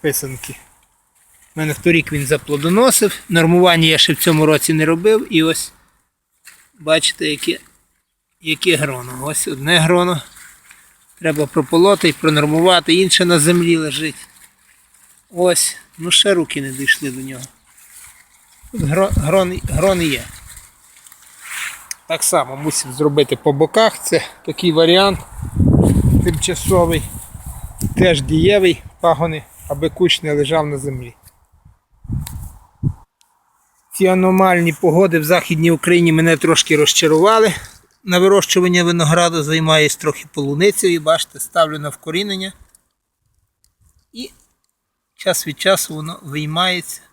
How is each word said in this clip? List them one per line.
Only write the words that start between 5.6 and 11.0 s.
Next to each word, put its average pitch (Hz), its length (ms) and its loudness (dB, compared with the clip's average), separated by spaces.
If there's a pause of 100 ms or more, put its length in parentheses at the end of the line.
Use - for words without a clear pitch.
бачите, 160 460 -2
яке, 151 340 -4 (800)
яке 160 340 0
гроно. 127 360 -6 (100)
Ось 147 260 -6
одне 156 320 0
гроно. 175 420 2 (1000)